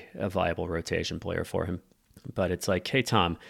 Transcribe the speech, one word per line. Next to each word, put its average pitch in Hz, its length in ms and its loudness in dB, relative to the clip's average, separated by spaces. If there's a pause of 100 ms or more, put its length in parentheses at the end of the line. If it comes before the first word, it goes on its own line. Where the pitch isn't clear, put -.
(140)
a - 160 -2
viable 87 380 0
rotation 82 520 -2
player 87 240 -2
for 87 220 -2
him. 90 160 -4 (520)
But 92 180 0
it's - 160 -2
like, 92 200 2
"Hey, 131 140 4
Tom, 90 360 4 (120)